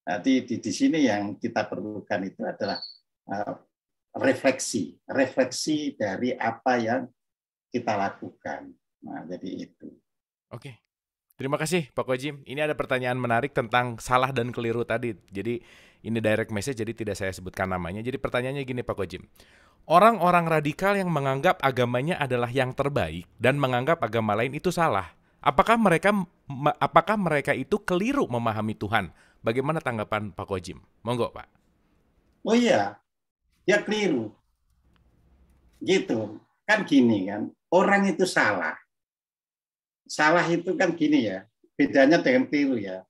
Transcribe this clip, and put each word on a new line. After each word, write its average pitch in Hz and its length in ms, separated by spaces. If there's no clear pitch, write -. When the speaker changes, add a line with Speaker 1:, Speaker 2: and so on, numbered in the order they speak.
Speaker 1:
Nanti 123 400
di, 113 160
di 104 160
sini 143 320
yang 104 320
kita 110 320
perlukan 104 560
itu 92 160
adalah, - 400
eh, - 240
refleksi, - 880
refleksi 147 880
dari 107 400
apa 120 480
yang 123 240
kita 120 240
lakukan. 92 800
Nah, - 240
jadi - 400
itu. - 180
Speaker 2:
Oke. 123 320
Terima 143 240
kasih, 156 320
Pak 123 120
Kojim. 135 380
Ini 143 220
ada 151 80
pertanyaan 127 480
menarik 120 320
tentang 123 480
salah 127 320
dan 123 160
keliru 117 320
tadi. 117 320
Jadi, 98 320
ini 113 160
direct 110 320
message, 110 260
jadi 110 160
tidak 104 240
saya 95 160
sebutkan 92 380
namanya. 90 320
Jadi, 127 160
pertanyaannya 131 480
gini, 123 160
Pak 101 160
Kojim. 90 260
Orang-orang 180 600
radikal 160 480
yang 190 160
menganggap 139 520
agamanya 123 560
adalah 123 320
yang 127 240
terbaik 101 520
dan 127 200
menganggap 135 440
agama 107 360
lain 127 160
itu 156 160
salah, 151 400
apakah 185 320
mereka, 202 400
me-, 143 320
apakah 170 400
mereka 151 400
itu 165 240
keliru 226 480
memahami 110 480
Tuhan? 101 320
Bagaimana 131 400
tanggapan 107 480
Pak 95 160
Kojim? 90 320
Monggo, 117 320
Pak. - 160
Speaker 1:
Oh 208 80
iya, 123 480
ya 196 160
keliru. 170 480
Gitu. 113 560
Kan 208 160
gini 117 400
kan, 101 240
orang 196 320
itu 180 240
salah. 101 480
Salah 160 400
itu 170 320
kan 185 160
gini 147 320
ya, 92 220
bedanya 139 480
dengan 127 240
keliru 139 320
ya. 95 320